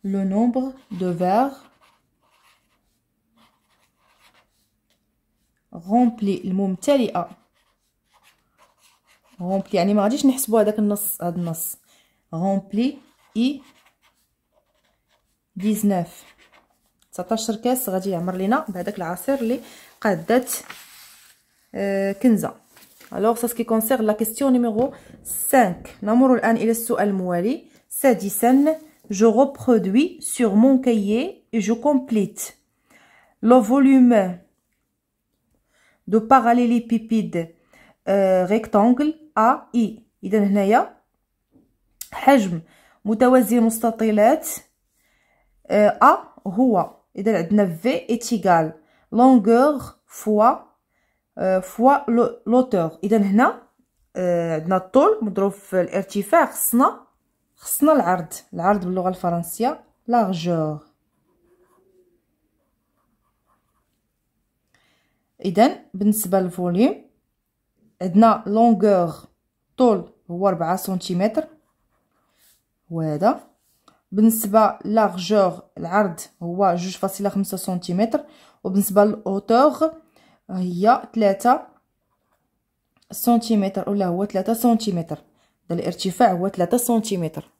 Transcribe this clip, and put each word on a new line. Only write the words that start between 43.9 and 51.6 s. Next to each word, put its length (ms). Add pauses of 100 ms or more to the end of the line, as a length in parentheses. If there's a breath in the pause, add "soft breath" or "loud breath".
آه، 360
A 460
هو. 480 (200)
إذا 200
عندنا 480
V 40 (200)
est 240
égal 400 (400 soft breath)
longueur 920
fois، 720 (600)
آه، 220